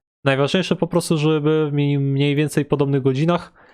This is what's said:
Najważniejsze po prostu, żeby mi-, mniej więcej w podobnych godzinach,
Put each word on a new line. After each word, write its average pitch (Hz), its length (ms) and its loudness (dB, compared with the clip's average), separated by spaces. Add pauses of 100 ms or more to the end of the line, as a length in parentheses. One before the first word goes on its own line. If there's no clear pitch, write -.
(260)
Najważniejsze 143 500 0
po 170 120 -2
prostu, 165 300 0
żeby 156 560 0
mi-, 143 260 0
mniej 139 360 0
więcej 147 300 -2
w - 20 -20
podobnych 139 340 0
godzinach, 143 520 0 (200)